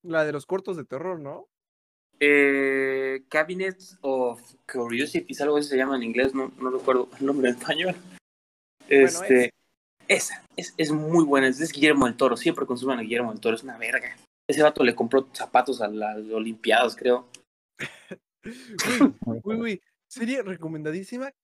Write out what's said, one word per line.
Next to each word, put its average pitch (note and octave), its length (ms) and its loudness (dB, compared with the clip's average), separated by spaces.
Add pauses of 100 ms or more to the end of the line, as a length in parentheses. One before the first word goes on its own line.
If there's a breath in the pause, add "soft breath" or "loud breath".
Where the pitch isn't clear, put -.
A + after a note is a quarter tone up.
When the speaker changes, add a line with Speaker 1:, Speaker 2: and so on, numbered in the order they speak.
Speaker 1:
la D#3+ 200 0
de D3+ 80 -2
los C#3+ 140 -8
cortos F#3+ 300 -6
de C#3 80 -12
terror, E3 360 -8
¿no? D3 260 -14 (720)
Speaker 2:
Eh, C3+ 1080 2
Cabinet F#3 480 -2 (240)
of B2+ 400 -2 (320)
Curiosities, B2+ 680 -4
algo D3 180 2
así D3 100 -2
se C#3 80 0
llama C3 200 2
en B2 80 -4
inglés, B2 300 0
no, C3+ 240 -4
no B2+ 120 -4
recuerdo B2+ 380 2 (120)
el C3+ 60 -2
nombre C3+ 240 2
en A#2+ 60 -4
español. F3 380 -4 (960)
Speaker 1:
Bueno, C#3 180 8
Speaker 2:
Este, C3 380 4 (640)
Speaker 1:
esa. - 260 0
Speaker 2:
esa, - 100 -20 (120)
es, - 200 -10
es D3+ 140 0
muy D#3 340 4
buena, C#3 240 4
es, C3 120 -2
es D#3+ 120 -4
Guillermo C#3+ 340 4
del A#2 100 -4
Toro, A#2+ 200 2
siempre D3+ 300 -2
consuman B2 320 -4
a A2+ 40 -6
Guillermo A#2 280 -4
del G#2+ 100 -12
Toro, A2+ 160 0
es A2 60 -12
una B2 160 -14
verga. A#2 380 -6 (320)
Ese D3 140 2
vato D3 220 4
le A#2+ 100 4
compró C3 380 0
zapatos B2 480 0
a G#2+ 80 -2
las G#2+ 300 -6 (140)
Olimpiadas, A2+ 640 0
creo. B2 320 0 (500)
Speaker 1:
<laughs> - 420 -14 (240)
Güey, A3+ 1000 -4
güey, A3 160 -6
güey, A3+ 240 -6 (240)
serie B3+ 360 -6
recomendadísima F3 920 -10 (120)